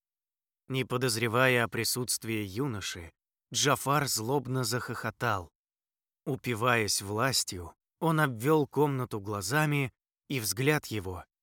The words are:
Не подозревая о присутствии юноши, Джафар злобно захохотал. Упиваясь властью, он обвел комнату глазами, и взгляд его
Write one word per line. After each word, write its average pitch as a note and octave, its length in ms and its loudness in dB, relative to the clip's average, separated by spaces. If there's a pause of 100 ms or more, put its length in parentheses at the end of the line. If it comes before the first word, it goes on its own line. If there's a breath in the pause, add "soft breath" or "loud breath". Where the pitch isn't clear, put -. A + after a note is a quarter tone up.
(680)
Не C3 180 -2
подозревая A#2+ 800 2
о - 20 -4
присутствии A2+ 760 -2
юноши, G2+ 680 -6 (420)
Джафар C3+ 540 2
злобно B2 560 -2
захохотал. A2+ 880 -4 (760)
Упиваясь A#2 760 0
властью, G#2 720 -2 (260)
он D#3+ 220 4
обвел C#3+ 460 2
комнату C3+ 520 0
глазами, A#2+ 720 0 (400)
и C3+ 80 -2
взгляд C3 460 0
его F#2 400 -8 (180)